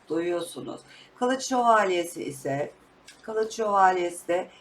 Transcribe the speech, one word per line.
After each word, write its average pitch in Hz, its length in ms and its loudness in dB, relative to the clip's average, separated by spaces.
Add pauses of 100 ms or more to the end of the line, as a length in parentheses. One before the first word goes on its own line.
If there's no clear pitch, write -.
duyuyorsunuz. 170 720 -6 (380)
Kılıç 254 300 -2
şövalyesi 214 760 2
ise, 139 480 -6 (500)
kılıç 220 320 -4
şövalyesi 185 760 2
de 180 200 0 (120)